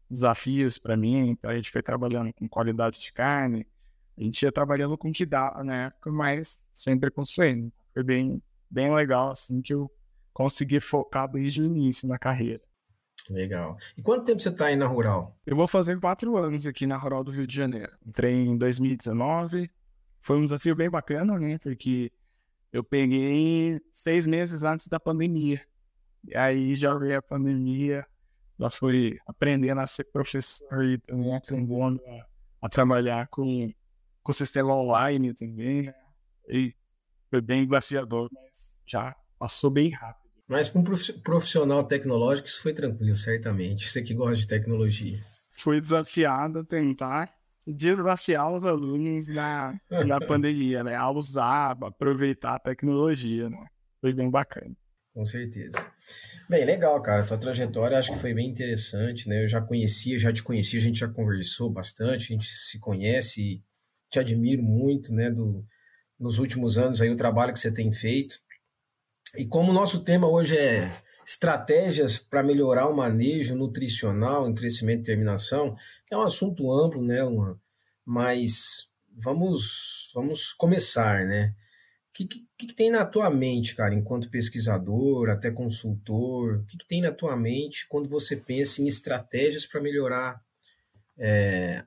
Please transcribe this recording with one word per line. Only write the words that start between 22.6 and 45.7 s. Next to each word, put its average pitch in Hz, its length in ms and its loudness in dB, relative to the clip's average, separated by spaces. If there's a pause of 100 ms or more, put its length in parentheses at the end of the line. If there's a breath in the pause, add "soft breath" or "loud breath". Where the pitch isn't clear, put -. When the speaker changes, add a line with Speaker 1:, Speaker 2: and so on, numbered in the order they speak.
Speaker 1:
eu 120 120 -2
peguei 147 960 2 (100)
seis 165 380 0
meses 165 360 0
antes 160 240 -2
da 160 120 -4
pandemia. 160 640 0 (640)
E - 80 -14
aí 131 400 2
já 143 180 2
veio 139 240 0
a 135 40 -2
pandemia, 139 840 -2 (540)
já 120 100 -2
fui 127 560 2
aprendendo 135 540 0
a 131 80 -4
ser - 180 -8
professor 135 800 -4
e 127 140 2
também 123 380 -4
aprendendo 127 680 -2
a, - 600 -18
a - 40 -4
trabalhar 123 600 2
com, 127 420 -2 (500)
com 147 100 -4
o - 40 0
sistema 135 400 0
online 127 580 2
também, 117 500 -4
né? 135 120 -10 (540)
E 123 260 0 (540)
foi 123 120 2
bem 127 220 2
desafiador, 123 680 0
mas - 540 -20
já 120 300 -6 (240)
passou 117 300 0
bem 143 200 4
rápido. 117 360 -12 (220)
Speaker 2:
Mas 139 220 2
pra 180 100 4
um 175 40 6
profi-, 180 380 0
profissional 147 640 2
tecnológico, 135 640 0
isso - 140 -6
foi 156 120 -2
tranquilo, 110 420 0
certamente. 104 760 -2
Você 123 120 -2
que 113 120 -6
gosta 117 220 2
de 107 120 0
tecnologia. 107 760 0 (280)
Speaker 1:
Fui 151 300 0